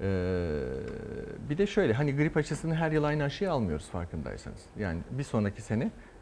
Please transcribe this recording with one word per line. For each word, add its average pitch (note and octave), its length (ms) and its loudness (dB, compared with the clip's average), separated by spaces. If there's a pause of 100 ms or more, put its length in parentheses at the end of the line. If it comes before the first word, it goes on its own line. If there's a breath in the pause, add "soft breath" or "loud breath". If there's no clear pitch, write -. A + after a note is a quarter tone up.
Ee, F2+ 580 0 (880)
bir D3 80 -2
de G3+ 100 2
şöyle, F3 260 4
hani C#3 220 4
grip D3+ 220 4
aşısını D#3 380 0
her D#3+ 160 2
yıl D#3 120 4
aynı D3 200 4
aşıyı D#3 280 0
almıyoruz F#2+ 380 0
farkındaysanız. D#2 720 -6 (200)
Yani F2 200 -2 (120)
bir C3+ 120 -4
sonraki G#2 380 0
sene B2 300 0 (300 loud breath)